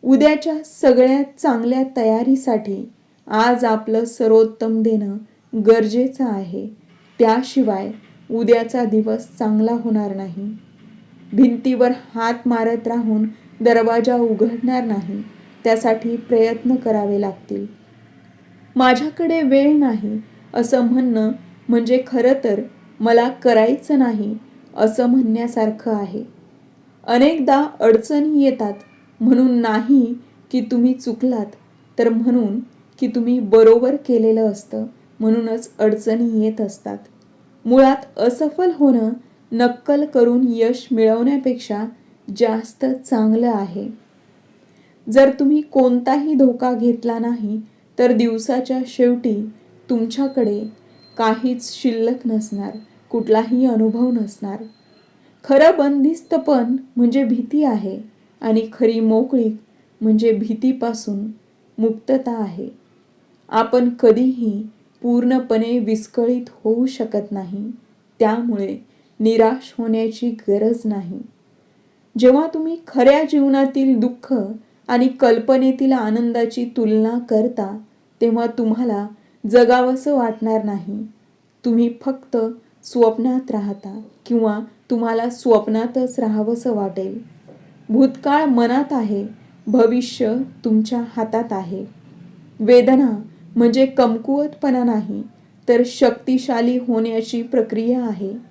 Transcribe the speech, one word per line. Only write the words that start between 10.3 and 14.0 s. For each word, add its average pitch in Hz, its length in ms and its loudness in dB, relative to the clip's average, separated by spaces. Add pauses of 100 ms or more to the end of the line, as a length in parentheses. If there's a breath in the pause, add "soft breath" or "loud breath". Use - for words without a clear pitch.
भिंतीवर 247 580 2 (240)
हात 226 180 -2 (120)
मारत 233 420 0
राहून 220 400 -2 (340 loud breath)
दरवाजा 233 540 2